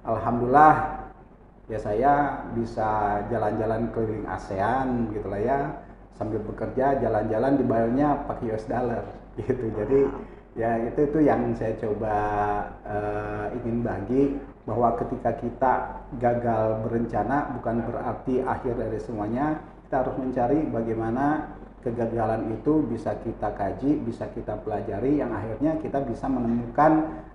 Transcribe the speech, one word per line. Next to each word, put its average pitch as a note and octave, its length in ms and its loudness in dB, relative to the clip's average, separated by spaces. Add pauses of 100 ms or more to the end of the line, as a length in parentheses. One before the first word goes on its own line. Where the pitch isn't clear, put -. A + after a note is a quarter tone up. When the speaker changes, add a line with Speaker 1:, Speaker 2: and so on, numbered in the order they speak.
Speaker 1:
Alhamdulillah, B2 1040 4 (640)
ya G#2+ 80 -6
saya A2 360 2 (440)
bisa G#2+ 720 0
jalan-jalan A2 640 0
keliling G#2+ 320 -2
asean A2 880 0
gitulah G2+ 240 -4
ya, B2+ 220 2 (580)
sambil A2 240 -4
bekerja, A#2 560 0
jalan-jalan, A2+ 640 2
dibayarnya B2 640 2
pakai - 240 -6
U A2 80 -2
S A2 80 -8
dollar A#2+ 400 -2 (320)
gitu. B2 320 -2
Jadi G#2+ 320 4
Speaker 2:
Wow. - 560 -4
Speaker 1:
ya A2+ 140 2 (100)
itu, A#2 240 -2
itu D3 160 0
yang A#2+ 320 4
saya A2 240 -2
coba, G#2+ 380 -2 (680)
eh, G#2 640 -4 (160)
ingin A#2 240 0
bagi, G#2+ 380 2 (380)
bahwa A#2 360 2
ketika A#2+ 400 -2
kita B2 360 2 (440)
gagal A2+ 640 2
berencana A#2 760 0
bukan A#2 240 0
berarti B2 600 -2
akhir B2 360 -2
dari A2 200 -4
semuanya. A#2+ 600 -2 (280)
Kita C3+ 160 0
harus C3 160 -2
mencari B2+ 520 2
bagaimana A#2 800 0 (320)
kegagalan A2 720 0
itu D3 320 2
bisa A2+ 400 -2
kita A2 320 -4
kaji, A2+ 480 0
bisa A2 240 -6
kita A2 320 -6
pelajari, G#2+ 560 0
yang A#2 160 0
akhirnya A2+ 480 -2
kita - 240 -4
bisa A#2+ 240 -4
menemukan B2+ 800 4 (260)